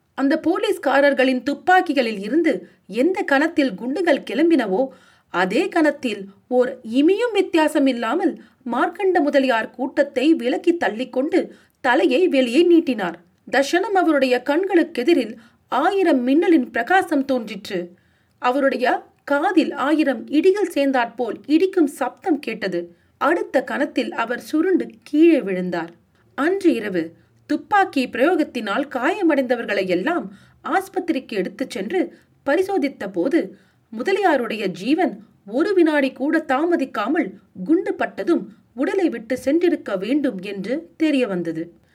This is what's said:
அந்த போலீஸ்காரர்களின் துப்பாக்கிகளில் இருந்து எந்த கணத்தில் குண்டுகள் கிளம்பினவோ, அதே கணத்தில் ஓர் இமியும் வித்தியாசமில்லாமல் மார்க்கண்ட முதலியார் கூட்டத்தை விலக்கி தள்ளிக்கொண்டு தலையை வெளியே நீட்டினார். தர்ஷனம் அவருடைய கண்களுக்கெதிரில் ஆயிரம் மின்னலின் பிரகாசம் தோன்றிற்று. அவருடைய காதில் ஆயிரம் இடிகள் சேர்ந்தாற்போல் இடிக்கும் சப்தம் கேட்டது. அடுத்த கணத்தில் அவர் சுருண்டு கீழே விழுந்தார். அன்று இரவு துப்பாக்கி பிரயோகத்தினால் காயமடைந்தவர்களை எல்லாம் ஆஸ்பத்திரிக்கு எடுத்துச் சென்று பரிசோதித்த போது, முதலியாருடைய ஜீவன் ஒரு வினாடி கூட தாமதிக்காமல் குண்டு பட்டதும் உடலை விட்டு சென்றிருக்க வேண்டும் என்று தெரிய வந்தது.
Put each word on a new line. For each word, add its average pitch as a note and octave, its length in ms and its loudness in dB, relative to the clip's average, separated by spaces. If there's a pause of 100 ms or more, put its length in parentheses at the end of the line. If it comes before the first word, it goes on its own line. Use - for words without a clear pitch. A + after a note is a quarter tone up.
(140)
அந்த C#4 260 0
போலீஸ்காரர்களின் C#4 1000 2
துப்பாக்கிகளில் C#4 760 0
இருந்து A3 500 0 (180)
எந்த D#4+ 360 0
கணத்தில் C#4 520 0
குண்டுகள் C#4+ 560 -2
கிளம்பினவோ, C4 580 2 (400)
அதே F#3+ 400 0
கணத்தில் C#4+ 600 -2 (200)
ஓர் B3 340 0
இமியும் F#4 520 2
வித்தியாசமில்லாமல் D4+ 1000 0 (360)
மார்க்கண்ட F4 480 0
முதலியார் C4 500 0
கூட்டத்தை C4+ 640 0
விலக்கி E4+ 400 0
தள்ளிக்கொண்டு B3+ 720 -2 (320)
தலையை D4 480 2
வெளியே C4 340 2
நீட்டினார். D4 640 2 (280)
தர்ஷனம் F4+ 440 0
அவருடைய C4+ 480 2
கண்களுக்கெதிரில் D4 880 0 (340)
ஆயிரம் E4 520 2
மின்னலின் C#4+ 500 2
பிரகாசம் D4+ 540 0
தோன்றிற்று. G#3+ 680 -6 (460)
அவருடைய C4+ 640 0 (200)
காதில் D#4+ 480 2
ஆயிரம் C#4 540 -2
இடிகள் F#4 480 2
சேர்ந்தாற்போல் B3 720 -2
இடிக்கும் E4+ 400 2
சப்தம் C#4 520 -4
கேட்டது. F#3+ 560 -6 (240)
அடுத்த C#4+ 460 0
கணத்தில் A#3 480 -4
அவர் A#3 280 -6
சுருண்டு D#4 500 0 (120)
கீழே D#4 380 4
விழுந்தார். F3+ 520 -6 (420)
அன்று E4+ 400 0
இரவு F#3 380 -4 (340)
துப்பாக்கி D4+ 600 0
பிரயோகத்தினால் C4 800 -2
காயமடைந்தவர்களை B3+ 960 -2
எல்லாம் F#3+ 460 -4 (320)
ஆஸ்பத்திரிக்கு E4+ 640 -4
எடுத்துச் A3 420 -6
சென்று A#3+ 460 -4 (260)
பரிசோதித்த D4 680 -2
போது, G3 460 -2 (420)
முதலியாருடைய C4 680 0
ஜீவன் A3 580 -2 (220)
ஒரு D#4+ 280 0
வினாடி D4+ 380 4
கூட D4+ 360 -2
தாமதிக்காமல் C4+ 840 0 (340)
குண்டு F#4+ 300 0
பட்டதும் - 640 -4 (180)
உடலை F4+ 340 0
விட்டு A#3 360 -6
சென்றிருக்க D4+ 540 0
வேண்டும் A3+ 440 -2
என்று G3+ 540 -8
தெரிய D4 300 2
வந்தது. E3+ 460 -6 (220)